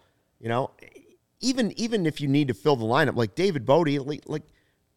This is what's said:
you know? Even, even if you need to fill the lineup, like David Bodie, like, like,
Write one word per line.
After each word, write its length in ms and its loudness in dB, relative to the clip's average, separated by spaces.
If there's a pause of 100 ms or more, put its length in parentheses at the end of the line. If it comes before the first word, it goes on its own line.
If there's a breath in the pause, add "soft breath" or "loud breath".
(400)
you 100 -8
know? 220 -2 (680)
Even, 400 -2
even 280 -2
if 120 -4
you 80 -4
need 200 2
to 80 -2
fill 220 2
the 80 -4
lineup, 300 2
like 200 -2
David 300 0
Bodie, 340 4
like, 260 -10
like, 180 -8 (540)